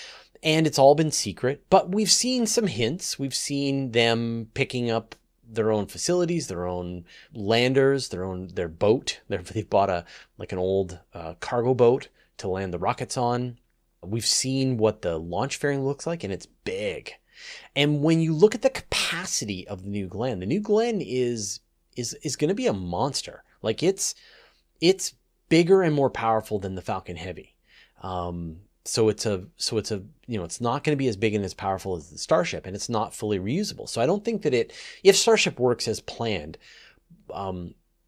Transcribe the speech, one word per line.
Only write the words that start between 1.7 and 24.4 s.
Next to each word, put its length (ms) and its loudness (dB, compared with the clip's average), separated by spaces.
we've 180 2
seen 360 2
some 220 2
hints. 500 -2
We've 160 -4
seen 560 -2
them 640 2
picking 380 -2
up 240 -4
their 280 0
own 140 0
facilities, 600 -2
their 200 -6
own 380 -6
landers, 760 2
their 140 -6
own, 300 -6
their 140 -2
boat. 600 0
They're, 140 -4
they've 260 -6
bought 220 4
a, 140 -2
like, 140 -10
an 60 -4
old, 420 0
uh, 280 -12
cargo 340 0
boat 340 4
to 100 -6
land 240 -2
the 60 -2
rockets 400 -4
on. 400 -2
We've 220 -4
seen 520 0
what 240 2
the 140 0
launch 420 -4
fairing 260 -2
looks 240 -4
like, 160 -6
and 80 -4
it's 140 -8
big. 640 -8
And 260 2
when 180 6
you 120 2
look 220 6
at 80 -6
the 80 4
capacity 1000 -4
of 160 -10
the 60 -8
New 180 -4
Glenn, 320 -4
the 60 -6
New 140 0
Glenn 400 0
is, 600 -2
is, 260 -6
is 120 -4
gonna 200 0
be 120 -2
a 60 0
monster. 720 -4
Like, 220 -2
it's, 320 0